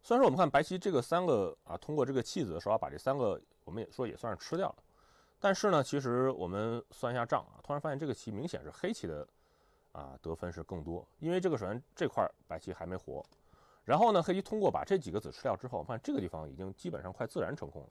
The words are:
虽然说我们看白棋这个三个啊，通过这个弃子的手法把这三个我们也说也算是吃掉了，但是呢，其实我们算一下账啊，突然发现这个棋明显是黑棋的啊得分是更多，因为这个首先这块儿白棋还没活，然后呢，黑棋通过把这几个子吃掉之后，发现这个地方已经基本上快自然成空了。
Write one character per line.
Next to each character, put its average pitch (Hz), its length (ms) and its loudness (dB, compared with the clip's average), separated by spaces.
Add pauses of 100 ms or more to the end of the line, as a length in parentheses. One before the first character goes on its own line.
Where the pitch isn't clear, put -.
虽 233 120 4
然 262 60 8
说 254 40 10
我 180 40 10
们 131 80 4
看 175 100 6
白 143 140 6
棋 180 160 -2
这 190 140 0
个 131 100 4
三 180 240 2
个 101 380 4
啊， 85 140 -10
通 - 180 -6
过 135 100 4
这 135 80 -4
个 127 80 2
弃 170 220 -2
子 87 100 -2
的 85 80 -4
手 98 80 -2
法 110 80 4
把 71 140 -2
这 76 60 -10
三 135 200 0
个 104 240 2 (220)
我 - 80 -12
们 104 120 -6
也 - 80 -10
说 127 140 -4
也 - 100 -6
算 117 160 -6
是 87 60 -4
吃 - 180 -6
掉 185 120 0
了， - 80 -6 (640)
但 196 160 4
是 208 160 4
呢， 147 120 6
其 143 160 0
实 131 320 4
我 90 160 -4
们 110 440 -2
算 120 200 -4
一 123 60 -2
下 120 80 2
账 123 200 2
啊， - 180 -20
突 143 100 -4
然 143 80 -2
发 160 80 -2
现 139 80 -2
这 156 80 -4
个 127 80 -2
棋 - 160 -8
明 139 180 -6
显 - 140 -6
是 73 80 -12
黑 202 240 -4
棋 - 140 -8
的 73 200 -6 (640)
啊 67 280 -14
得 82 140 -6
分 90 160 -8
是 85 100 -12
更 82 220 -8
多， 82 240 -8 (120)
因 160 120 -4
为 185 80 2
这 180 100 0
个 139 80 2
首 104 80 -4
先 110 160 -4 (140)
这 156 120 -2
块 110 140 0
儿 90 80 4 (180)
白 82 120 -6
棋 90 140 -8
还 85 120 -8
没 90 120 -6
活， - 280 -10 (600)
然 139 120 4
后 226 140 6
呢， 180 100 6
黑 180 120 0
棋 190 80 0
通 214 180 -4
过 185 100 6
把 - 140 0
这 190 140 2
几 139 120 -4
个 95 100 -2
子 - 120 -8
吃 - 100 -18
掉 113 140 2
之 127 140 -12
后， 104 120 -4
发 120 120 -6
现 - 100 -6
这 294 80 -4
个 269 80 0
地 190 80 -4
方 78 220 -8
已 - 40 -12
经 95 200 -10
基 - 160 -10
本 - 120 -8
上 92 120 -10
快 117 120 -4
自 - 140 -6
然 110 160 -2
成 - 160 -10
空 76 100 -14
了。 - 100 -18